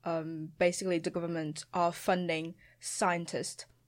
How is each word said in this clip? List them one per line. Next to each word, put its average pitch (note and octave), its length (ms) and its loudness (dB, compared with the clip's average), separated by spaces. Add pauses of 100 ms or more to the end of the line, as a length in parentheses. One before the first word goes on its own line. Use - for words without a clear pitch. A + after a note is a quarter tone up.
um, D#3+ 540 -4
basically F3 420 4
the E3+ 100 -2
government E3 540 -4 (100)
are F3 160 4
funding E3+ 640 0 (240)
scientists - 840 -2 (240)